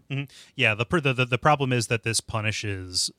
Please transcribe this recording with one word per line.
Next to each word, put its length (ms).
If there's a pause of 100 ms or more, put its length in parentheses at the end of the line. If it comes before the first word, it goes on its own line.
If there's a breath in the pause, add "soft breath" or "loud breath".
Mm-hmm. 160 (300 loud breath)
Yeah. 200
The, 100
pr-, 140
the, 140
the, 120
the 120
problem 360
is 140
that 160
this 180
punishes, 960